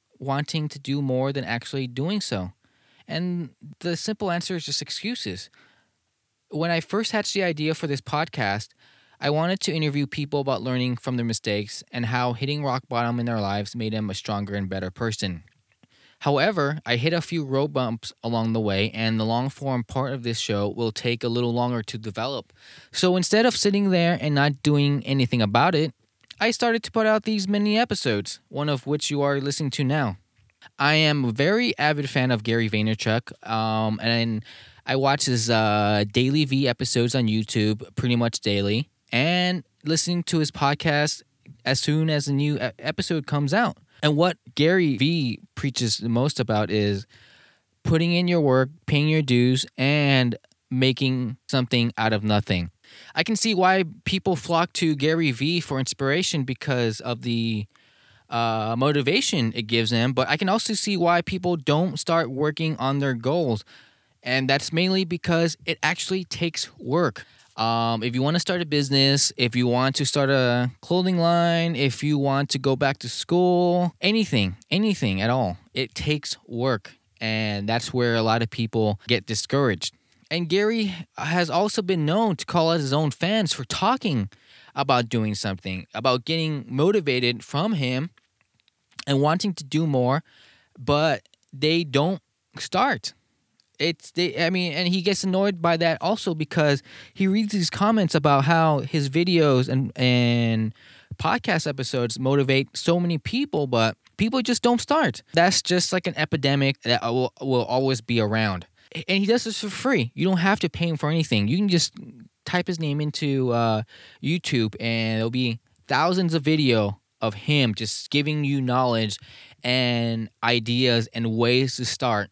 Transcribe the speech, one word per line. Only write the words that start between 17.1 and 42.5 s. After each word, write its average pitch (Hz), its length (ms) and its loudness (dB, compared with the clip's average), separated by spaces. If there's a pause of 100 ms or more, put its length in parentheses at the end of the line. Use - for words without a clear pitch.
a 170 80 0
few 160 240 -4
road 139 280 0
bumps 120 400 -4 (100)
along 113 300 0
the 113 80 0
way, 104 320 2
and 110 260 0
the 110 60 0
long-form 127 580 -2
part 131 300 -4
of 127 100 -8
this 117 160 -4
show 104 300 0
will 113 240 -2
take 120 320 -2
a 123 40 0
little 120 240 0
longer 123 300 -2
to - 160 -10
develop. 113 540 -8 (400)
So 185 240 2
instead 214 280 4
of 247 120 2
sitting 202 340 2
there 170 300 4
and 147 160 0
not 143 260 2
doing 143 420 2
anything 127 380 2
about 123 320 4
it, 151 180 0 (480)
I 226 120 2
started 233 320 0
to - 80 -12
put 220 120 2
out 220 200 2
these 202 240 -2
mini 208 280 0
episodes, 135 720 -2
one 143 220 -4
of 139 180 -2
which 147 240 -2
you 143 120 -2
are 143 180 0
listening 139 300 -4
to - 120 -4
now. 131 360 0 (600)
I 147 160 4
am 151 300 4
a 117 80 0
very 196 440 0
avid 147 320 0
fan 127 220 0
of 110 140 0
Gary 113 260 0
Vaynerchuk, 110 600 -2 (180)
um, 110 500 -2
and 117 440 -2 (420)
I 135 80 -2
watch 135 300 2
his, 120 260 0
uh, 104 600 2
Daily 135 320 2
V 135 240 0
episodes 120 480 0
on 123 100 2
YouTube 107 560 0 (140)
pretty 123 180 0
much 117 240 0
daily, 101 520 0 (200)
and 180 540 0 (220)
listening 170 360 0
to - 160 -2
his 151 120 0
podcast 147 720 0 (420)
as 131 160 0
soon 156 300 0
as 143 180 -2
a 143 60 0
new 147 240 0